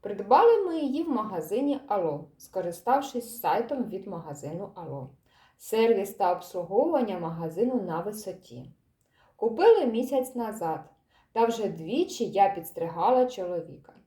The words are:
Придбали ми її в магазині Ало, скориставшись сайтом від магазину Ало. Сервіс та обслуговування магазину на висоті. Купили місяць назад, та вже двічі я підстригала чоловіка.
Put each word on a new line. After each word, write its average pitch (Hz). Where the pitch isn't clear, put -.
Придбали 277
ми 330
її 285
в 330
магазині 214
Ало, 160
скориставшись -
сайтом 233
від 190
магазину 165
Ало. 139
Сервіс 220
та 180
обслуговування 202
магазину 170
на 170
висоті. 185
Купили 339
місяць 247
назад, 185
та 226
вже 214
двічі 196
я 196
підстригала 175
чоловіка. 180